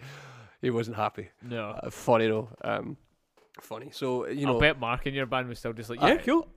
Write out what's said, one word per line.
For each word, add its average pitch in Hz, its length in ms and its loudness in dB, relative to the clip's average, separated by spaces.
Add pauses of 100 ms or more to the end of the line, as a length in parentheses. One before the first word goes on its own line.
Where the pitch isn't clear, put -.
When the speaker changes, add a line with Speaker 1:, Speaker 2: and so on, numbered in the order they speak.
(600)
Speaker 1:
he 123 80 0
wasn't 117 280 0
happy. 104 320 -2 (120)
Speaker 2:
No. 117 300 -6
Speaker 1:
Uh, - 180 -8
funny 113 380 6
though. 110 220 2 (140)
Um, 113 320 -4 (640)
funny. 117 320 -14
So, 127 360 -2
you 139 200 -2
Speaker 2:
I'll 131 60 4
Speaker 1:
know, 117 60 4
Speaker 2:
bet 147 200 4
Mark 123 280 -2
in 139 80 -4
your 135 100 -2
band 127 240 -2
was 117 80 -10
still 117 160 -6
just 113 160 -10
like, 120 120 -8
Speaker 1:
Aye. 139 120 6
Speaker 2:
"Yeah, 339 40 4
cool, 320 400 2